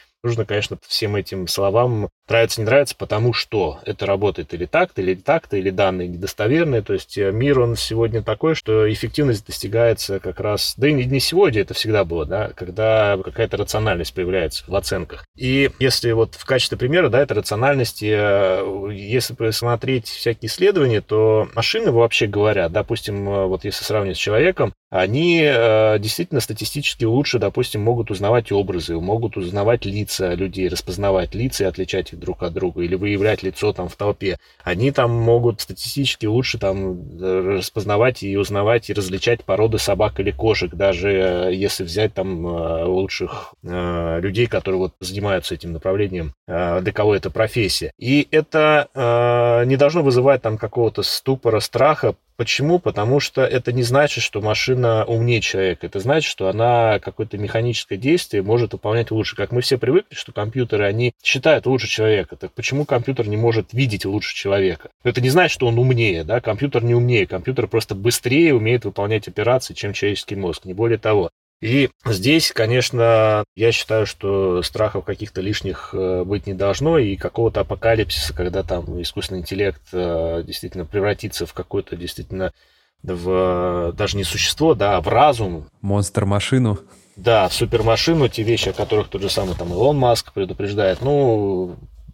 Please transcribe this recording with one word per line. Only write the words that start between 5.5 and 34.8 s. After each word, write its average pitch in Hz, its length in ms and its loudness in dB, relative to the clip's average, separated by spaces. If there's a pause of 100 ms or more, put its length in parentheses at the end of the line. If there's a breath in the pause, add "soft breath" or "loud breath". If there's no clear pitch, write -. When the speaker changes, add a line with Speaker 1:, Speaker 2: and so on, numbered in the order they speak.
Speaker 1:
или 98 140 0
данные 92 380 0
недостоверные. 110 720 0
То 101 120 -2
есть, - 220 -8
э, 98 140 0
мир, 131 300 2
он 117 160 2
сегодня 110 460 0
такой, 151 340 0
что 110 360 2
эффективность 117 540 0
достигается 107 720 0
как 92 220 -8
раз, 104 360 -2
да 135 120 2
и 151 40 4
не, 131 120 0
не 131 160 0
сегодня, 160 400 2
это - 140 -4
всегда 107 300 0
было, 82 220 -4
да, 101 300 -4
когда 92 640 2
какая-то 110 360 -4
рациональность 101 560 -2
появляется 90 520 -2
в 90 80 -6
оценках. 95 500 -6 (120)
И 131 420 0
если 123 320 0
вот 113 240 2
в - 100 -20
качестве 123 320 0
примера, 147 320 2
да, 117 120 4
это 143 140 0
рациональность, 127 680 0
э, 101 880 0
если 107 420 -4
посмотреть 120 760 -2
всякие - 400 -4
исследования, 147 540 2
то 110 520 2
машины, 160 380 0
вообще 117 340 4
говоря, 101 420 2
допустим, 101 600 -4
э, 98 180 0
вот 92 180 -2
если 101 200 -6
сравнивать 101 320 -2
с - 40 -8
человеком, 120 520 2 (160)
они, 143 560 2
э, 110 540 4
действительно 117 420 -2
статистически - 640 -6
лучше, 120 340 2
допустим, 104 440 -2
могут 117 280 0
узнавать 104 420 0
образы, 92 460 -2
могут 104 380 -2
узнавать 101 480 0
лица 98 500 -4
людей, 92 340 -4
распознавать 92 640 -2
лица 123 300 -2
и - 20 2
отличать 92 460 -4
их 87 80 -16
друг 87 240 -6
от 85 100 -6
друга, 87 280 -4
или 87 120 -2
выявлять 101 480 0
лицо 95 300 -2
там 90 160 -6
в - 80 -14
толпе. 98 420 -4 (240 soft breath)
Они 95 300 0